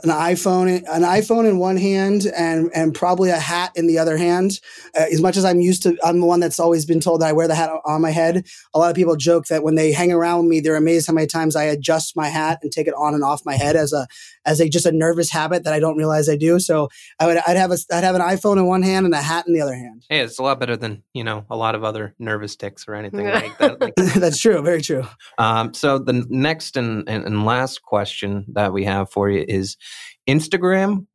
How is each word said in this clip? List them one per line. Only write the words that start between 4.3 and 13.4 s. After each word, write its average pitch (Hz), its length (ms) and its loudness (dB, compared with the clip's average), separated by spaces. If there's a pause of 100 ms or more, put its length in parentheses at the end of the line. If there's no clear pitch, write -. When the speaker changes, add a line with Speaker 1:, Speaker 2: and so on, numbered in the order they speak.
Speaker 1:
Uh, 160 160 4
as 156 80 2
much 185 160 2
as 190 80 2
I'm 180 160 4
used 180 220 2
to, 170 220 2
I'm 170 160 2
the 175 60 4
one 175 120 4
that's 175 220 0
always 165 260 2
been 165 140 2
told 165 200 2
that 160 100 2
I - 20 0
wear 165 160 2
the 156 80 0
hat 160 140 0 (140)
on 151 160 0
my 160 120 0
head. 170 340 0 (280)
A 156 40 2
lot 170 120 4
of 165 60 -4
people 170 200 2
joke 160 300 2
that 156 180 -2
when 156 100 2
they 156 160 4
hang 175 220 2
around 170 300 2
with 170 80 4
me, 160 100 2
they're 156 160 2
amazed 160 320 2
how 160 60 0
many 160 120 2
times 160 300 -2
I 151 80 0
adjust 151 500 -2
my 156 140 -4
hat 160 340 -2
and 147 80 -6
take 156 160 -4
it 147 80 0
on 147 180 -2
and 147 120 -2
off 143 200 -2